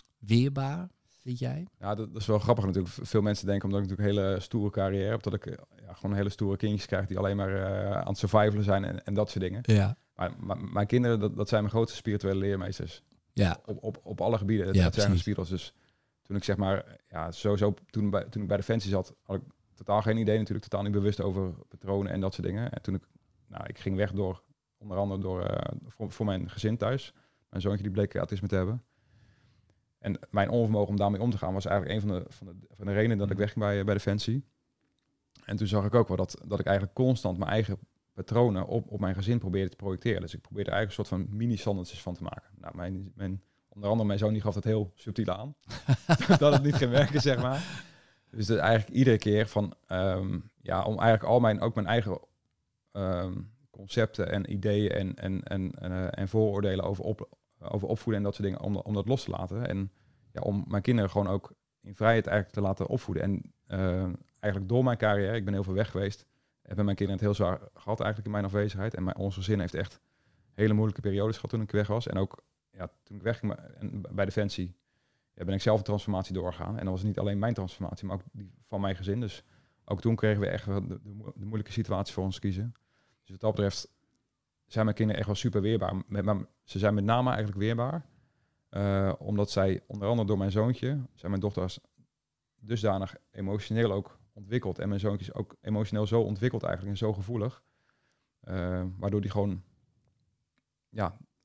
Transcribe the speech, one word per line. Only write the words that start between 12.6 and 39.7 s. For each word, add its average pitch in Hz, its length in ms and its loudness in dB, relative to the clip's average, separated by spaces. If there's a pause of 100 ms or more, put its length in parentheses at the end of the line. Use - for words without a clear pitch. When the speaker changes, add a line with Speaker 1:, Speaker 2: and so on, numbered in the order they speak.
Speaker 1:
Ja. 95 320 4
Speaker 2:
Op, - 180 -8
op, - 200 -6
op - 180 -6
alle 110 160 2
gebieden. 101 280 2
Dat, 95 100 2
Speaker 1:
Ja, 92 80 8
Speaker 2:
dat 85 100 4
zijn 104 120 4
Speaker 1:
precies. 92 160 4
Speaker 2:
spirituals. 87 280 -4 (120)
Dus - 120 -16 (480)
toen 98 140 -8
ik 98 80 -4
zeg 98 140 0
maar, 95 400 0 (120)
ja, 82 220 -6
sowieso 101 420 2 (160)
toen 104 200 0
bij, 98 140 0
toen - 180 -8
ik 98 60 -6
bij 101 100 2
Defensie 98 340 0
zat, 95 300 -2
had 98 140 -8
ik - 60 -4 (320)
totaal 104 280 0
geen 110 160 2
idee 110 200 4
natuurlijk, 110 300 -2
totaal 98 160 -4
niet 104 80 -2
bewust 101 300 2
over 95 320 -2 (140)
patronen 98 440 -4
en 98 100 -2
dat 95 120 0
soort 87 140 -4
dingen. 101 240 -4
En - 100 -8
toen 92 140 -2
ik, - 80 -4 (440)
nou, - 200 -12
ik - 120 -12
ging 98 160 -2
weg 95 160 0
door, 95 320 -4 (340)
onder 101 200 -8
andere 98 240 0
door, 92 220 -2
eh, - 340 -2 (100)
voor, - 240 -10
voor - 140 -2
mijn 92 240 -2
gezin 110 280 -2
thuis. 123 360 -2 (360)
Mijn 92 120 -6
zoontje 98 220 0
die 101 80 -4
bleek 101 240 0
autisme 95 320 -4
te 101 80 0
hebben. 98 280 0 (1160)
En - 200 -4 (100)
mijn 101 200 2
onvermogen 107 400 4
om 104 80 0
daarmee 101 240 2
om 120 100 2
te 101 60 0
gaan 92 160 -2
was 95 120 -2
eigenlijk 95 360 0
een 101 80 -2
van 92 100 0
de, 85 100 -10
van - 180 -20
de, 90 80 -18 (200)
van 101 100 -10
de 98 80 0
redenen 110 240 4
dat 101 100 0
ik 101 60 0
Speaker 1:
Mhm. 98 80 0
Speaker 2:
wegging 104 240 0
bij, 101 140 2
eh, 98 60 -2
bij 104 80 2
Defensie. 104 520 0 (1000)
En 104 100 -6
toen 110 120 -2
zag 101 180 2
ik 104 100 2
ook 117 120 6
wel 92 100 -2
dat, - 300 -4
dat 101 120 -2
ik - 60 -2
eigenlijk 98 300 0
constant 120 420 2
mijn 95 140 -2
eigen 101 260 0 (360)
patronen 107 540 2
op, - 240 -4
op 104 80 -6
mijn 95 160 0
gezin 107 240 0
probeerde 95 300 -2
te - 60 -20